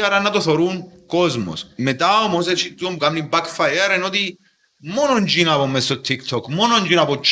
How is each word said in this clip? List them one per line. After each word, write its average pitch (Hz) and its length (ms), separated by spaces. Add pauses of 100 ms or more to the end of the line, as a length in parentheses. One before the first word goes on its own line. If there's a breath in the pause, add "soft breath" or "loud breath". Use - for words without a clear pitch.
άρα 196 160
να 202 100
το 202 100
θωρούν 165 440 (220)
κόσμος. 120 600 (100)
Μετά 139 460
όμως, 175 240
έτσι, 180 260
τούτο 185 180
που 180 60
κάνει 151 360
backfire 170 640
είναι 180 80
ότι 196 340 (380)
μόνον 220 500
γίνα 160 260
από 139 140
μες 131 180
στο - 240
TikTok, 127 400
μόνον 208 380
γίνα 170 140
από 143 200 (120)